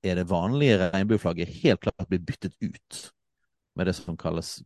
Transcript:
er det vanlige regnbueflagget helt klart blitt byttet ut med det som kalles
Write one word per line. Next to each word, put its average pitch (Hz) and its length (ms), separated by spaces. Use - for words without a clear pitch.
er 90 100
det 90 140
vanlige 110 480
regnbueflagget 92 600
helt 127 240
klart - 260
blitt 87 160
byttet - 360
ut - 380
med 92 140
det 90 80
som 85 200
kalles 82 480